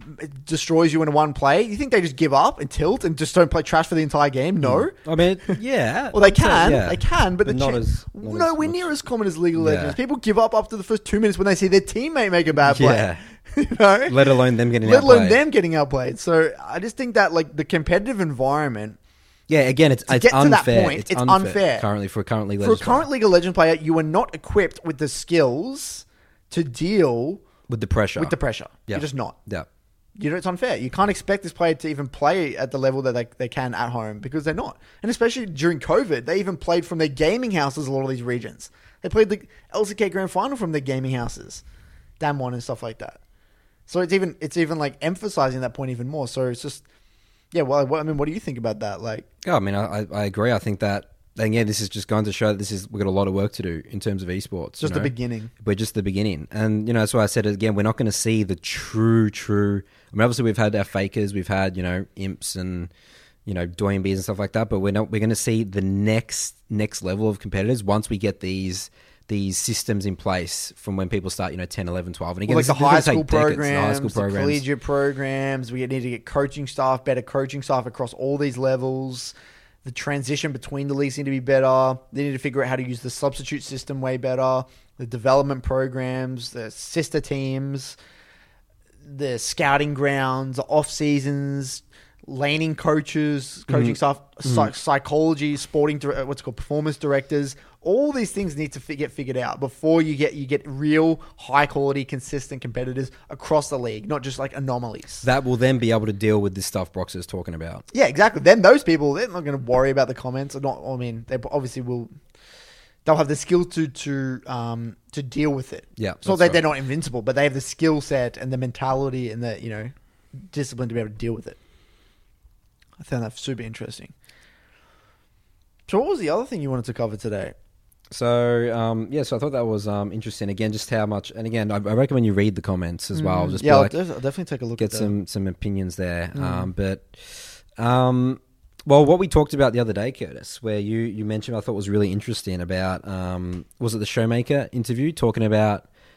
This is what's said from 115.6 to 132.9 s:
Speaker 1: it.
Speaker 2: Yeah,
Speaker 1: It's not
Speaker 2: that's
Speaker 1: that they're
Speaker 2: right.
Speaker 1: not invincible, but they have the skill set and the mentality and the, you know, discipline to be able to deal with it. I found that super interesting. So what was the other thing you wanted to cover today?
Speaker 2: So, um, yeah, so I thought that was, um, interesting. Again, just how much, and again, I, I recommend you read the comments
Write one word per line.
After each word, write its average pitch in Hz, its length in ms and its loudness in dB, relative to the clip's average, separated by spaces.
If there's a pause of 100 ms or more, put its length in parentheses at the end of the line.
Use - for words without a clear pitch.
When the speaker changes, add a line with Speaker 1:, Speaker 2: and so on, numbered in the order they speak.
Speaker 1:
it. - 120 -14 (120)
Speaker 2:
Yeah, 98 160 -4
Speaker 1:
It's - 160 -8
not 190 100 4
Speaker 2:
that's 175 120 8
Speaker 1:
that - 20 -2
they're 165 180 4
Speaker 2:
right. 139 80 -2
Speaker 1:
not 135 60 -6
invincible, 135 360 -4
but 117 140 0
they 139 80 2
have 143 120 2
the 135 60 -6
skill 156 400 0
set 123 360 -2
and 127 160 -8
the 131 60 -2
mentality 131 760 -4
and 117 100 -8
the, 113 180 -6
you 113 100 -10
know, 107 200 -10 (600)
discipline 127 360 -6
to 113 60 -6
be 120 60 -2
able 107 100 -4
to 107 60 -16
deal 117 160 -4
with - 160 -10
it. - 100 -14 (1400)
I - 20 -20
found 120 220 -4
that 110 120 -10
super 120 280 -8
interesting. - 480 -14 (1800)
So 190 80 2
what 262 120 2
was 349 100 -2
the 156 100 -2
other 208 140 0
thing 214 180 -8
you 139 80 -4
wanted 127 140 -4
to 117 100 -8
cover 107 220 -4
today? 104 380 -8 (580)
Speaker 2:
So, 120 640 0
um, 113 340 -2
yeah, 143 120 0
so 127 140 -4
I - 20 -2
thought 139 140 -4
that 123 120 0
was, 107 240 -2
um, 101 240 -4
interesting. 107 380 -8
Again, 107 200 -2
just 107 200 -6
how 110 160 0
much, 101 280 -6
and 113 120 -8
again, 110 260 -2
I, 104 40 0
I 104 180 -2
recommend 127 320 2
you 104 80 2
read 101 220 2
the 87 60 -6
comments 87 480 -4